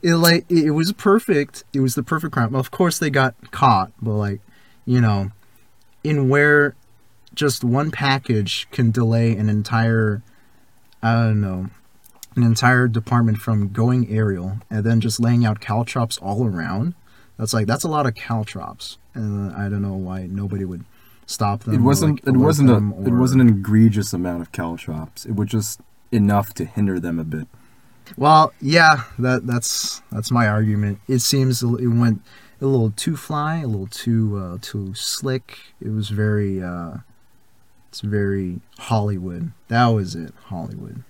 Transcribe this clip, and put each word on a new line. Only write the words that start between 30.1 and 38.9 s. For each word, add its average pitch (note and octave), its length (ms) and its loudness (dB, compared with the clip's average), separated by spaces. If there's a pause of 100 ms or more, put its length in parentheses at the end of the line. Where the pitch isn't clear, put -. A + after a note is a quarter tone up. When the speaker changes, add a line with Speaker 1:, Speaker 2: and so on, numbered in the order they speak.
Speaker 1:
my A#2+ 160 4
argument. G#2 520 0 (100)
It B2+ 100 2
seems C3 440 0
a, A#2+ 120 2
it B2 120 -2
went A#2 340 2 (400)
a C#3 40 -4
little A#2+ 260 2
too D#3 260 -4
fly, D3+ 400 -6
a D3+ 100 -6
little G2 200 -6
too, A2 540 -2
uh, F2+ 200 -10
too G2 320 -8
slick. - 640 -6 (240)
It A2 80 -8
was G#2+ 200 -4
very, G#2 540 0
uh, F2 340 -10 (920)
it's - 120 -16
very G2 580 -2 (180)
Hollywood. G#2 760 -4 (160)